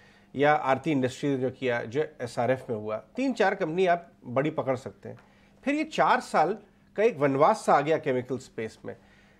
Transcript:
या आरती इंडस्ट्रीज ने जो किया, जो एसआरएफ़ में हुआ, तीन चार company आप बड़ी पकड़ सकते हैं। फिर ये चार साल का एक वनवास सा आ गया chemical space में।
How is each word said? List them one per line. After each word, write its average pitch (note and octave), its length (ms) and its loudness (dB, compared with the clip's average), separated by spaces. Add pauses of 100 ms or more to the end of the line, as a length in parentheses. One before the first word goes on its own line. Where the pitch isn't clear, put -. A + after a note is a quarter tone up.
(360)
या C#3+ 180 4
आरती C3 380 0
इंडस्ट्रीज C3 400 -2
ने C3+ 60 0
जो B2+ 140 -2
किया, A#2+ 340 -4
जो C3 200 -4 (160)
एसआरएफ़ B2+ 500 -2
में A2 60 -4
हुआ, G#2+ 200 -6
तीन B3+ 360 -4
चार G3+ 220 2
company F3+ 300 0
आप F3 280 0 (120)
बड़ी C3 240 -2
पकड़ C3+ 260 -2
सकते A2 340 -12
हैं। A#2 80 -16 (460)
फिर C#4+ 120 0
ये D#4 80 -2
चार A3 360 2
साल G3+ 380 0 (380)
का G3+ 80 0
एक A3 140 2
वनवास C#3+ 480 4
सा F#3+ 80 4
आ D3 80 6
गया D3+ 160 0
chemical B2+ 400 -2
space - 480 -10
में। G#2+ 100 -12 (440)